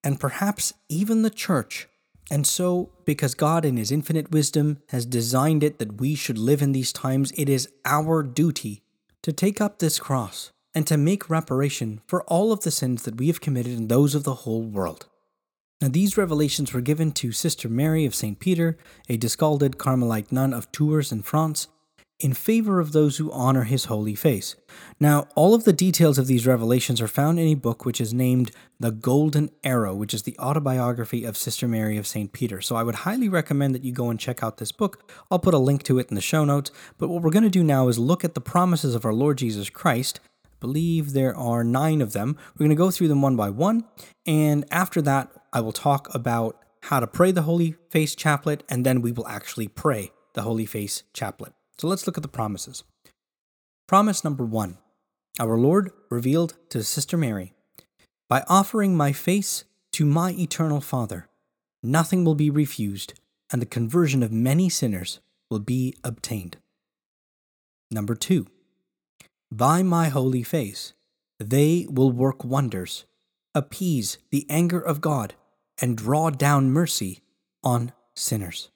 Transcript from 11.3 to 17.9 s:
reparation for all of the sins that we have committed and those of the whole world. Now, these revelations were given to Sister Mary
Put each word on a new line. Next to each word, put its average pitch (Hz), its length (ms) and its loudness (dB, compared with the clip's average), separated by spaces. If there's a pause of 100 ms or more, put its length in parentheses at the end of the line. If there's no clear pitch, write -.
reparation 135 760 -2
for - 180 -2
all 202 280 2
of 202 80 -2
the 165 100 -2
sins 127 340 -2
that 113 120 -8
we 131 120 0
have 165 120 0
committed 123 380 -4
and 110 100 -6
those 135 260 4
of 143 100 -2
the 131 200 -4
whole 113 200 -2
world. 95 420 -6 (760)
Now, 139 80 2
these 190 280 2
revelations 151 560 0
were 123 80 -2
given 151 320 0
to - 180 -4
Sister - 380 -4
Mary 151 360 0